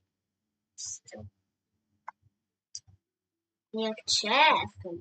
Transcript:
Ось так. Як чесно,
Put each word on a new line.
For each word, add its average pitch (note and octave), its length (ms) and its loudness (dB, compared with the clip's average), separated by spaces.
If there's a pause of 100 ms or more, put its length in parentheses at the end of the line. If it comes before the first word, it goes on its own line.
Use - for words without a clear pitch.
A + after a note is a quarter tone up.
(760)
Ось - 300 -12
так. G#2+ 200 -16 (2500)
Як A3 220 -2 (120)
чесно, B3 960 2